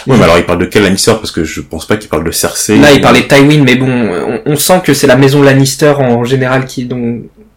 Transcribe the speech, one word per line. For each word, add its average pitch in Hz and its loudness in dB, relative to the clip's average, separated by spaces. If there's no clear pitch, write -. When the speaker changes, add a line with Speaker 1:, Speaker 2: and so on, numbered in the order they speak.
Speaker 1:
Ouais, 131 2
mais 98 4
alors 85 4
il 85 0
parle 87 -2
de 90 -2
quel 104 0
Lannister ? 95 0
Parce - -6
que 82 -4
je - -10
pense 78 -12
pas 107 -2
qu'il - -12
parle 78 -4
de 82 -4
Cersei. - -2
Speaker 2:
Là, 147 4
il 139 4
Speaker 1:
ou - 2
Speaker 2:
parlait 120 2
de - -6
Tywin, 147 4
mais 135 2
bon, 131 -2
on, 113 -4
on 147 -2
sent 180 0
que 143 0
c'est 139 0
la 127 4
maison 139 2
Lannister 139 2
en 120 0
général 131 -2
qui, 127 -10
donc, 120 -6